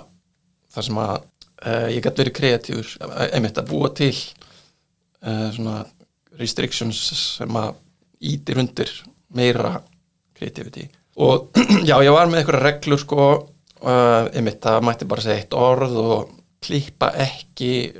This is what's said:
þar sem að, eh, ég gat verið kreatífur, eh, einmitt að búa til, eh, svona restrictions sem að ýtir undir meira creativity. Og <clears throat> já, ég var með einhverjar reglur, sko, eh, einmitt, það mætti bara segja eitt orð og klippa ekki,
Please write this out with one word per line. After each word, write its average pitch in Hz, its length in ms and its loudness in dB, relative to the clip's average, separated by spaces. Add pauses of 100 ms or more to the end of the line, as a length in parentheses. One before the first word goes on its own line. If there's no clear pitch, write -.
(720)
þar 110 100 -10
sem 104 120 -6
að, 107 280 -4 (360)
eh, 117 360 -4
ég 120 80 -6
gat - 140 -2
verið 127 160 0
kreatífur, 117 680 -2
eh, - 320 -6
einmitt 113 260 -2
að 139 120 -4
búa 143 260 -2
til, 139 200 0 (1080)
eh, 110 280 -4
svona 110 340 -8 (480)
restrictions 120 680 -6 (380)
sem 117 120 -8
að 110 260 -4 (460)
ýtir 147 380 -6
undir - 300 -4 (420)
meira 123 500 0 (500)
creativity. - 580 -12 (280)
Og 131 340 2 (140)
<clears throat> 180 220 6
já, 143 140 6
ég 139 100 8
var 165 160 8
með 165 160 2
einhverjar 139 220 2
reglur, 147 340 0
sko, 143 280 2 (540)
eh, 120 520 4
einmitt, 110 280 -2
það 110 220 2
mætti 117 240 -2
bara 107 140 -4
segja 107 220 -2
eitt - 100 -12
orð 127 420 2
og 110 380 0 (280)
klippa - 520 -2
ekki, - 580 -4 (280)